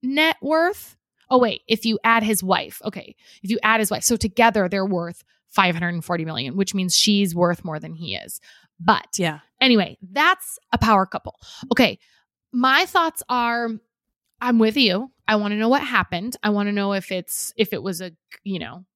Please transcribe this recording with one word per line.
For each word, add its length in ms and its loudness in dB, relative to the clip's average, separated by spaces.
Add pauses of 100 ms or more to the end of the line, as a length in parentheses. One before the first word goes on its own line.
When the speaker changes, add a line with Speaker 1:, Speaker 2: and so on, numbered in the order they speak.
Speaker 1:
net 380 2
worth, 540 0 (340)
oh, 100 4
wait, 280 0
if 180 -2
you 180 0
add 200 4
his 200 0
wife. 420 -2
Okay. 300 -12 (280)
If 60 -10
you 140 0
add 160 4
his 100 0
wife. 140 -4
So 140 2
together 500 2
they're 180 -2
worth 380 -6 (260)
five 260 2
hundred 180 -4
and 120 -6
forty 200 -4
million, 320 -6
which 160 -2
means 220 -2
she's 380 2
worth 300 0
more 160 -8
than 160 -14
he 200 -10
is. 240 -14 (400)
But 380 -2
Speaker 2:
Yeah. 220 -2 (220)
Speaker 1:
anyway, 400 4
that's 580 -2 (140)
a 40 -2
power 280 4
couple. 340 -12 (320)
Okay. 260 2 (540)
My 340 2
thoughts 440 -2
are, 400 -2 (720)
I'm 180 2
with 160 4
you. 360 2 (160)
I 100 4
wanna 180 0
know 140 0
what 140 4
happened. 600 -2
I 60 2
wanna 240 0
know 200 -2
if 180 -6
it's, 440 -8
if 180 0
it 100 -6
was 180 -6
a, 100 -12 (320)
you 160 -6
know 260 -14 (100)